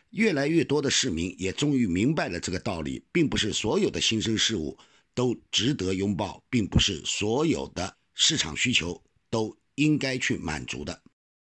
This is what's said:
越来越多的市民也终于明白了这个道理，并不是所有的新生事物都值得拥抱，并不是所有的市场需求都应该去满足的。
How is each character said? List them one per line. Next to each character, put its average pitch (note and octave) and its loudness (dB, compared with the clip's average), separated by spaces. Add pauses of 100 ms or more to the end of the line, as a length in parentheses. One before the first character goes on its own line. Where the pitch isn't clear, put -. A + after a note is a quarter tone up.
(100)
越 G#3+ 2
来 C#3 0
越 D#3+ 4
多 C#3 0
的 C3+ 0
市 - 0
民 E2+ -2
也 F#2 -2
终 D3 0
于 B2 2
明 G2 2
白 D#3+ -2
了 F2 -6
这 E2+ -6
个 F2+ -2
道 F2+ -4
理， C2+ -6
并 D#3+ 4
不 - -2
是 G#2 0
所 B2 -2
有 G3+ 2
的 - -4
新 A2 2
生 G#2+ 0
事 A2+ 0
物 D#2 -4 (380)
都 B2 0 (160)
值 A#2+ 2
得 F#2+ -2
拥 G2 0
抱， G2+ -4
并 A2+ 2
不 - 2
是 E2+ 2
所 A#2 0
有 E2 0
的 F2+ -6 (180)
市 - 4
场 D2+ -2
需 B2+ 2
求 E2+ 0 (280)
都 A2 -2 (200)
应 D3+ 4
该 C3 -2
去 A#2 -2
满 D2+ -4
足 C#2 -8
的。 E2 -8 (540)